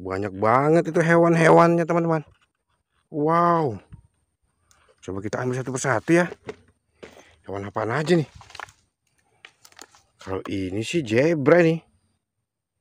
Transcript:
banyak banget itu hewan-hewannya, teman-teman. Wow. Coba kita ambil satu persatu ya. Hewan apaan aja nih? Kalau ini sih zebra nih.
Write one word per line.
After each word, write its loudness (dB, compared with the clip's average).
banyak -6
banget 2
itu -2
hewan-hewannya, 4
teman-teman. -2
Wow. 0
Coba -8
kita -6
ambil -4
satu -8
persatu 0
ya. 0
Hewan -10
apaan -4
aja 0
nih? -2
Kalau -8
ini -6
sih -4
zebra 2
nih. 0